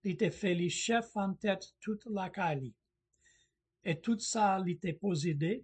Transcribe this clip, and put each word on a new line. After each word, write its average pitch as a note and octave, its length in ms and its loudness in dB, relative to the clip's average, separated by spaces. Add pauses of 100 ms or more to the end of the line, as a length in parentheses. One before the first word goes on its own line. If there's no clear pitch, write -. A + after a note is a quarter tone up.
Li F#3 100 0
te G3 140 2
fè F3+ 240 0
li F3 160 2
chèf A#3 480 0
an G3 180 0
tèt F#3+ 300 -2 (120)
tout G#3+ 300 -6
lakay F#3 500 -2
li. C3 140 -6 (1120)
E E3 120 0
tout A3 240 0
sa G#3+ 360 2
li F3+ 200 0
te E3+ 160 -4
posede E3 720 0